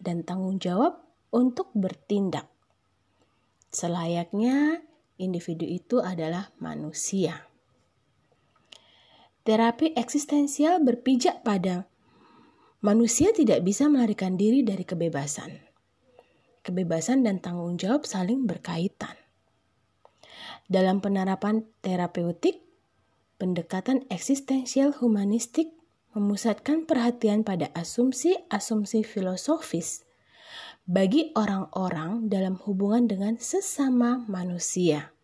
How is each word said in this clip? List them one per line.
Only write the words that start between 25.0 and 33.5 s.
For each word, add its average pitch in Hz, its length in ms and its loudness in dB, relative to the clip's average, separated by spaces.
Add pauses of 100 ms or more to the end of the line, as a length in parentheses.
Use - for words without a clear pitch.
memusatkan 214 720 0
perhatian 233 640 2
pada 185 240 -2
asumsi-asumsi 220 1400 0
filosofis 185 960 -4 (800)
bagi 196 560 2
orang-orang 190 880 -2
dalam 190 400 0
hubungan 208 400 2
dengan 202 320 -2
sesama 254 880 0